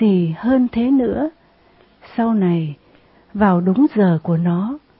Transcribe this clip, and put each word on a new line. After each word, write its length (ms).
gì 380
hơn 340
thế 180
nữa. 400
Sau 180
này, 420
vào 260
đúng 340
giờ 280
của 140
nó, 420